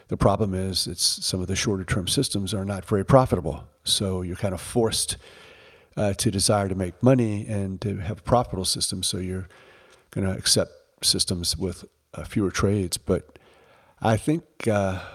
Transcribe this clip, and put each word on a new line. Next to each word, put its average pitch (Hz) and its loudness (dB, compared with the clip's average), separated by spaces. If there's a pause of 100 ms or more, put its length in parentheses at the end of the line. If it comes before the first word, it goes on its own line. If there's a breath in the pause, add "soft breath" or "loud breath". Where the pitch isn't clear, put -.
the - -4
problem 98 4
is 92 -2
it's, - -6
some - -2
of 90 -4
the 95 -2
shorter 95 0
term 90 -2
systems 104 0
are 95 -2
not 98 -4
very 98 2
profitable. 87 4 (200)
So 92 0
you're 90 -6
kind 95 -2
of 87 -8
forced, - 0 (800 loud breath)
uh, 101 0
to - 0
desire 101 2
to 92 -2
make 92 -4
money 117 4
and 98 -4
to 101 -2
have 98 -6
a - -20
profitable 98 0
system. - -4
So - -4
you're 92 -6 (640 soft breath)
gonna 95 -2
accept - 0 (320)
systems 87 0
with, 90 -6 (300)
uh, 78 -12
fewer 98 0
trades. 98 0
But - -4 (640 soft breath)
I 110 4
think, 156 -2 (240)
uh, 98 0 (140 loud breath)